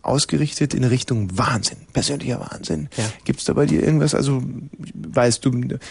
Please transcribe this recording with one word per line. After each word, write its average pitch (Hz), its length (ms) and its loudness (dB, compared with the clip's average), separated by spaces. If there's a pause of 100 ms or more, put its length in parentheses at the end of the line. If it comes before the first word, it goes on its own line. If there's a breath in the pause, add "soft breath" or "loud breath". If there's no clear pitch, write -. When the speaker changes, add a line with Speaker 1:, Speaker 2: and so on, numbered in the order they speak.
Speaker 1:
ausgerichtet 147 720 0
in 127 100 2
Richtung 113 540 0
Wahnsinn, 120 400 0 (140)
persönlicher 127 480 -2
Wahnsinn. - 560 -6
Speaker 2:
Ja. 113 80 0 (200 loud breath)
Speaker 1:
Gibt's - 200 -2
da - 80 2
bei 147 140 4
dir 151 160 4
irgendwas, 151 320 4
also, 135 280 2 (520)
weißt - 500 0
du, 127 340 0 (120)